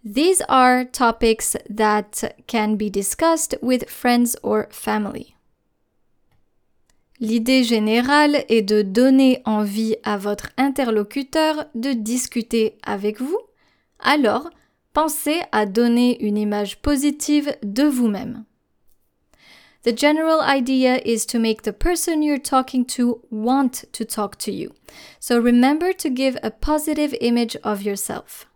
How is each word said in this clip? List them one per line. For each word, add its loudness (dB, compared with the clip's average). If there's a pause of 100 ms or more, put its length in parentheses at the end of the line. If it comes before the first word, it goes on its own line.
These 0
are 4
topics 0 (140)
that -2 (140)
can 0
be -4
discussed -2
with 0
friends 0
or -2
family. -6 (1800)
L'idée 2
générale 2
est 4
de 2
donner 4
envie -2
à -4
votre -6
interlocuteur 0 (100)
de -2
discuter -2
avec -4
vous, -4 (640)
alors 0 (440)
pensez -2 (120)
à 0
donner 2
une 0
image -4
positive 0
de -2
vous-même. -2 (1400)
The 0
general 2
idea 2
is -2
to -4
make 0
the -4
person 0
you're 0
talking 0 (120)
to 0
want -2
to -10
talk -6
to -8
you. -8 (480)
So 0
remember 4
to -4
give 0
a -4
positive -2
image 0
of -4
yourself. -8